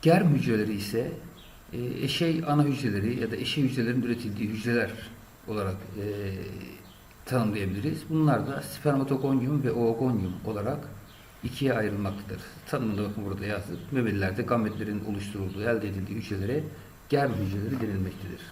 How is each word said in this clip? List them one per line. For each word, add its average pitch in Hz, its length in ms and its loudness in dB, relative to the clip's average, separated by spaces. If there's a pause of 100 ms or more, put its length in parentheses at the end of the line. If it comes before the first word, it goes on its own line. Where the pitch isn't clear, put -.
Germ 165 320 8
hücreleri 107 400 2
ise, 113 380 -2 (600)
e, - 60 -6 (260)
eşey 165 420 2
ana 147 180 6
hücreleri 120 560 0
ya 110 100 -2
da 113 60 -4
eşey 131 280 0
hücrelerin 123 380 2
üretildiği 110 460 -2
hücreler 110 420 0 (580)
olarak, 98 280 -2 (220)
e, 101 360 -4 (920)
tanımlayabiliriz. 104 760 0 (100)
Bunlar 151 380 4
da 135 160 -4
spermatogonium 135 1000 2
ve 123 100 2
oogonium 113 600 2 (120)
olarak 110 440 -4 (560)
ikiye 127 300 2
ayrılmaktadır. 101 680 -2 (260)
Tanımında 110 360 0
bakın 104 220 -4
burada 98 220 -4
yazdık. 98 460 -4
Memelilerde 104 500 2
gametlerin 104 600 0
oluşturulduğu, 98 580 -4
elde 113 260 0
edildiği 95 300 -4
hücrelere 107 460 -2 (440)
germ 139 240 4
hücreleri 101 480 -2
denilmektedir. 95 600 -4 (120)